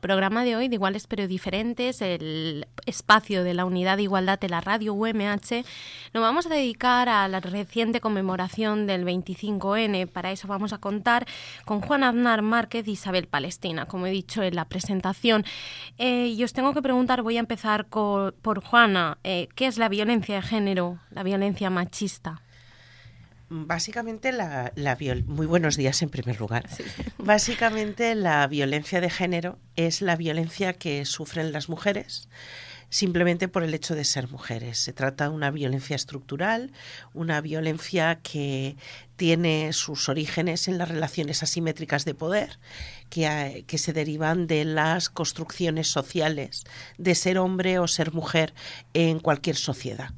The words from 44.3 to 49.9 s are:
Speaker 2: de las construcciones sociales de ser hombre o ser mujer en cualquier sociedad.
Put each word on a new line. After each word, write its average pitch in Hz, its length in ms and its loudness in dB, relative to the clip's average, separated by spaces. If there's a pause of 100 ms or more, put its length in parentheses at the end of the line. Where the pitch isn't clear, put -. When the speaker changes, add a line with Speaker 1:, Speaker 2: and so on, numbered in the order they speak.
Speaker 2:
de 156 180 2
las 160 460 2
construcciones 160 800 -2
sociales 151 760 -2 (340)
de 175 160 4
ser 185 240 2
hombre 185 400 2
o 175 80 4
ser 160 260 0
mujer 160 420 0 (400)
en 165 260 4
cualquier 151 360 2
sociedad. 127 600 -6